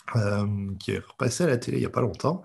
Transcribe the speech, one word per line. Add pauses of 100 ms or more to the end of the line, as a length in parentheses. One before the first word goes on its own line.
(160)
euh, (340)
qui
est
repassé
à
la
télé
il
y
a
pas
longtemps.